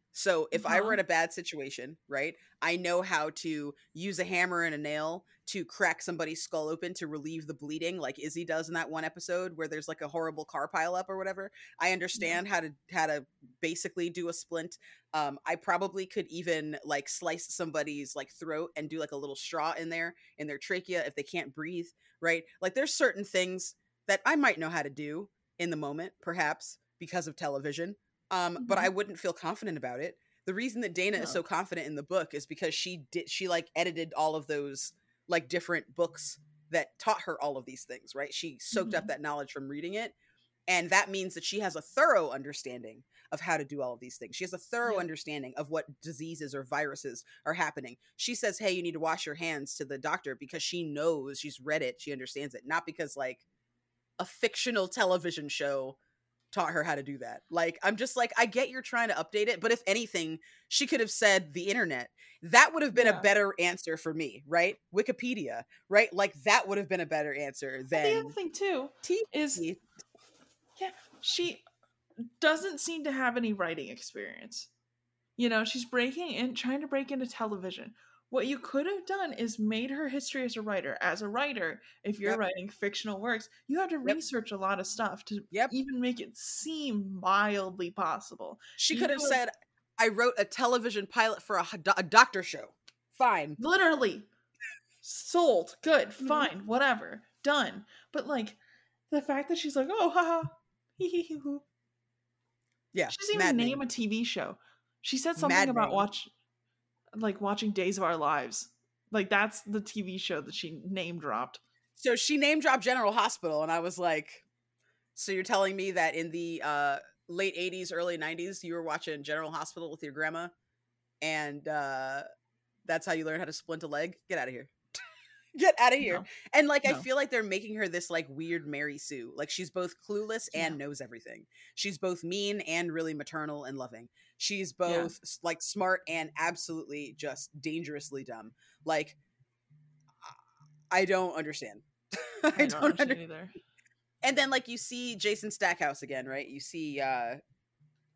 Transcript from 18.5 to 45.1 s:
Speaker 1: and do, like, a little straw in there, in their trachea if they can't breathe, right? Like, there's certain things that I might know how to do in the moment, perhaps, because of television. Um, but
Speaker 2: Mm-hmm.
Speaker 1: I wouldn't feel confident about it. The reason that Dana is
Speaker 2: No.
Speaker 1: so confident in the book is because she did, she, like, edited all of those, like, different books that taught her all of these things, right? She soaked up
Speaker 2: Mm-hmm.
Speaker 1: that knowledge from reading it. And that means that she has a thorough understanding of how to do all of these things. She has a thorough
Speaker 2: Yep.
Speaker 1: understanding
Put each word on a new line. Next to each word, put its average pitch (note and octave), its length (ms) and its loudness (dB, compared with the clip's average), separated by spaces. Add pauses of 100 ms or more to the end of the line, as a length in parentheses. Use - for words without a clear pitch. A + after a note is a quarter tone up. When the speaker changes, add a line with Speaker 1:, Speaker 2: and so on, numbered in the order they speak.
Speaker 1:
and D3+ 140 -8
do, D#3+ 80 -6
like, D3+ 140 -6
a C#3+ 40 -6
little C#3 200 -8
straw D#3+ 380 -2
in E3 140 -6
there, E3 280 -4 (200)
in D3+ 120 -8
their C#3+ 100 -6
trachea F3+ 480 -2
if C#3+ 80 -8
they D3 80 -4
can't C#3 320 -6
breathe, E3+ 340 -6 (320)
right? E3 240 2 (160)
Like, F#3 140 0
there's C#4+ 180 2
certain G#3+ 320 4
things F#3 520 0 (300)
that G3 200 4
I C#4+ 100 6
might C4 220 4
know D#3+ 120 -2
how E3 120 0
to C#3+ 80 -6
do D3+ 400 -8 (280)
in E3+ 120 -2
the D#3+ 60 -2
moment, D3+ 440 -6
perhaps, E3 580 -2 (200)
because E3+ 300 -4
of D3 80 -10
television. D3+ 600 -4 (360)
Um, F3 340 0
but F#3+ 120 2
Speaker 2:
Mm-hmm. F3 60 4
Speaker 1:
I F#3 40 4
wouldn't F#3+ 320 -2
feel F3+ 120 0
confident F3 460 -6
about B2 220 -6
it. E3 180 -8 (280)
The F#3 80 -4
reason A#3 260 -4
that F#3+ 140 -4
Dana F#3+ 240 2
is - 100 -4
Speaker 2:
No. C3 60 -4
Speaker 1:
so E3+ 100 2
confident E3+ 420 -2
in D3+ 80 -8
the C#3+ 80 -6
book E3 320 0
is C#3+ 120 -8
because - 280 -4
she D#3+ 380 -6
did, - 180 -4
she, - 160 -4
like, E3+ 300 0
edited E3 380 0
all D#3 200 2
of D3+ 140 -6
those, C#3+ 440 -4 (360)
like, E3 200 2
different E3+ 480 -2
books - 420 -2 (320)
that D#3+ 280 0
taught - 240 0
her D#3+ 200 -6
all C#3+ 140 -2
of B2+ 80 -8
these C3 200 -12
things, - 300 -14
right? C#3 200 -6
She D3 260 -8
soaked G#3 340 -2
up D#3+ 100 0
Speaker 2:
Mm-hmm. - 40 -6
Speaker 1:
that D3 120 -6
knowledge D3 320 -4
from C3+ 160 -10
reading D#3 260 -8
it. A3 200 -6 (540)
And F3 220 2
that G3 200 6
means F#3+ 240 -4
that E3 100 -10
she G3 160 -4
has F#3 160 -2
a D#3 60 -6
thorough A#3 480 4
understanding B2 720 -10 (280)
of D3+ 80 -4
how E3 160 0
to D3+ 80 -4
do C#3 180 -6
all B2+ 120 -4
of A#2 60 -14
these B2 180 -14
things. - 180 -12
She F#3 80 -4
has F3 80 -6
a F3+ 60 -6
thorough A#3+ 360 -2
Speaker 2:
Yep. F#3+ 60 2
Speaker 1:
understanding D3+ 560 -6